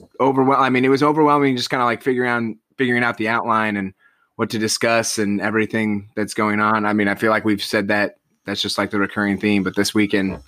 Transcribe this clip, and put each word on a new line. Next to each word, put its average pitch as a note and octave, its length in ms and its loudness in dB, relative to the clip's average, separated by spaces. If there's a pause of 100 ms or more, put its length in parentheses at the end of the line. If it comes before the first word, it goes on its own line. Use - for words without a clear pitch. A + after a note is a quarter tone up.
(200)
overwhel-, C3 400 4
I C3 100 2
mean, B2+ 160 2
it C3 40 4
was C3+ 120 4
overwhelming D3 560 4
just - 140 -6
kinda, C3 120 0
like, A#2 200 0
figuring B2 260 0
out, A#2 140 0 (340)
figuring B2 260 0
out A#2 140 -2
the A2 120 -2
outline A2 460 0
and F#2+ 200 -6 (400)
what A2+ 160 -4
to A2 80 -2
discuss A2+ 580 0
and G2+ 240 -2
everything G#2+ 720 -2
that's G#2 200 -6
going G#2+ 240 0
on. G#2+ 260 2
I G#2+ 80 0
mean, G#2 140 2
I G2+ 80 0
feel A2 160 0
like G#2+ 120 0
we've G#2 200 0
said G#2 240 -2
that. G#2 300 -2 (280)
That's G2+ 180 -6
just, A2 160 -4
like, G2 100 -2
the G#2+ 80 -4
recurring G2+ 400 -2
theme, G2+ 240 2
but F2+ 140 -4
this G2+ 180 -2
weekend, G2 540 0